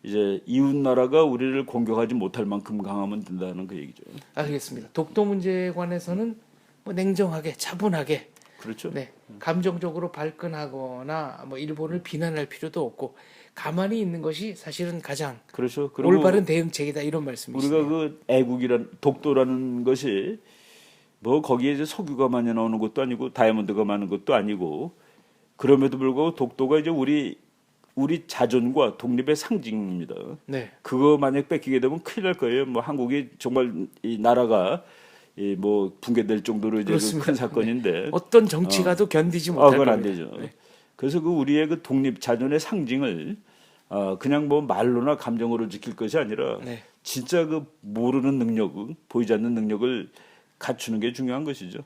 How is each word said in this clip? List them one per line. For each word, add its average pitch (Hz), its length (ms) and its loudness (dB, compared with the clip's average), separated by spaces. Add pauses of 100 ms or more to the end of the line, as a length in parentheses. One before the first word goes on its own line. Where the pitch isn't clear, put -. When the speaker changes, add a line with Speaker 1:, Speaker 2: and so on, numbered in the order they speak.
Speaker 1:
이제 101 420 -2
이웃 139 300 2
나라가 131 480 4
우리를 131 420 0
공격하지 113 480 0
못할 104 320 -2
만큼 101 360 -6
강하면 101 420 -6
된다는 92 440 -8
그 95 80 -14
얘기죠. 71 280 -14 (320)
Speaker 2:
알겠습니다. 139 580 -6
독도 165 320 0
문제에 185 460 -2
관해서는 180 680 -4 (460)
뭐 202 100 -10
냉정하게, 175 640 0
차분하게, 160 720 -2 (300)
Speaker 1:
그렇죠. - 340 -10
Speaker 2:
네, 135 180 -8 (180)
Speaker 1:
음. 107 100 -20
Speaker 2:
감정적으로 175 720 -4
발끈하거나 147 1400 -10
뭐 135 100 -12
일본을 156 460 -6
비난할 156 420 -4
필요도 - 400 -6
없고 123 300 -10 (400)
가만히 190 440 -2
있는 170 220 -2
것이 165 340 -6
사실은 170 460 -8
가장 139 380 -8 (120)
Speaker 1:
그렇죠. 139 420 -2
그리고 135 180 2
Speaker 2:
올바른 175 340 6
대응책이다 151 560 -2
이런 151 240 -4
말씀이시네요. 135 540 0
Speaker 1:
우리가 147 100 2
그 156 380 -2
애국이란, 123 600 2 (120)
독도라는 131 840 2
것이 127 560 0 (800)
뭐 135 220 2
거기에 135 320 2
이제 143 100 -2
석유가 143 460 -2
많이 120 240 0
나오는 113 260 0
것도 110 220 -2
아니고 123 320 -4
다이아몬드가 110 500 4
많은 101 240 -2
것도 101 280 -2
아니고 104 580 -2 (640)
그럼에도 135 400 6
불구하고 135 380 0
독도가 135 440 2
이제 160 120 -2
우리, 143 460 0 (580)
우리 147 320 0
자존과 123 680 2
독립의 127 380 0
상징입니다. 107 800 -4 (320)
Speaker 2:
네. 135 260 -8 (120)
Speaker 1:
그거 143 340 4
만약 139 320 0
뺏기게 131 300 0
되면 143 240 0
큰일 202 220 -6
날 185 100 2
거예요. 131 300 0
뭐 120 160 -2
한국이 131 480 -4 (100)
정말 120 480 0 (160)
이 113 160 -4
나라가 117 640 4 (520)
이 101 200 -2
뭐 98 460 0
붕괴될 110 420 0
정도로 110 360 -2
이제 104 60 -2
그 - 80 -2
Speaker 2:
그렇습니다. 156 340 0
Speaker 1:
큰 147 80 2
사건인데. 117 560 0
Speaker 2:
네. 95 200 -2
어떤 208 360 6
정치가도 180 560 2
Speaker 1:
어. - 40 2
Speaker 2:
견디지 160 440 0
Speaker 1:
아, - 20 -2
Speaker 2:
못할 139 200 10
Speaker 1:
그건 131 160 6
안 107 120 4
Speaker 2:
겁니다. 92 300 -2
Speaker 1:
되죠. - 100 -16
Speaker 2:
네. - 100 -12 (440)
Speaker 1:
그래서 143 260 -2
그 160 80 0
우리의 151 380 2
그 160 160 -4
독립 135 380 0
자존의 131 380 0
상징을, 151 800 -2 (520)
어, 95 280 -2
그냥 147 300 0
뭐 147 160 4
말로나 120 540 2
감정으로 117 520 -2
지킬 110 260 -10
것이 110 220 -2
아니라 120 480 -2
Speaker 2:
네. 117 160 -12 (220)
Speaker 1:
진짜 160 420 0
그 156 260 -4 (100)
모르는 127 580 0
능력, 110 340 0 (360)
보이지 113 240 0
않는 117 200 0
능력을 110 560 -2 (480)
갖추는 117 440 -6
게 123 120 -2
중요한 131 300 -4
것이죠. 113 420 -8